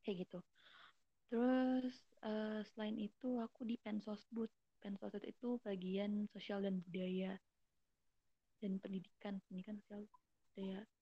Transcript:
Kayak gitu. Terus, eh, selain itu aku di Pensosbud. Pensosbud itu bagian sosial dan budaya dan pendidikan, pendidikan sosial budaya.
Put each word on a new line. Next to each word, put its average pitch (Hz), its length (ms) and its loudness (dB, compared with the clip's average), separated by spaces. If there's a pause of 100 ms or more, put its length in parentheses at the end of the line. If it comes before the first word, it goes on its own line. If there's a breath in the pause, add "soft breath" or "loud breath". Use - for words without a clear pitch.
Kayak 180 240 -2
gitu. 180 120 -8 (880 loud breath)
Terus, 254 680 4 (300)
eh, 214 360 0 (120)
selain 214 260 0
itu 240 420 0
aku 226 280 -4
di 233 120 2
Pensosbud. 214 680 -2 (300)
Pensosbud 202 440 -4
itu 240 360 -2
bagian 202 720 2
sosial 196 320 -2
dan 190 200 2
budaya 185 520 0 (1200)
dan 196 220 0
pendidikan, 196 640 -4
pendidikan 190 400 -6
sosial 208 200 -8 (480)
budaya. 190 280 -2 (220)